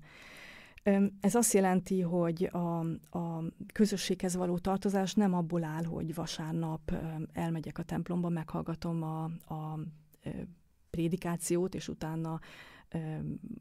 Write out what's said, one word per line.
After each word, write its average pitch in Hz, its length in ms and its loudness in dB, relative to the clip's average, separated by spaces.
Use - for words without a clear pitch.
Öm, 196 360 4
ez 202 140 6
azt 233 180 6
jelenti, 185 480 6
hogy 170 500 2
a, 170 280 0
a 165 260 -2
közösséghez 185 600 2
való 175 220 0
tartozás 190 560 0
nem 202 200 6
abból 170 300 2
áll, 156 200 -2
hogy 160 320 -4
vasárnap, 160 760 -4
öm, 160 420 -4
elmegyek 165 440 -2
a 170 60 -4
templomba, 170 460 -2
meghallgatom 165 760 -4
a, 160 200 -4
a, 156 260 -6
ö, - 60 -6
prédikációt, 175 840 0
és - 120 -8
utána, 160 520 -4
öm, 156 500 -4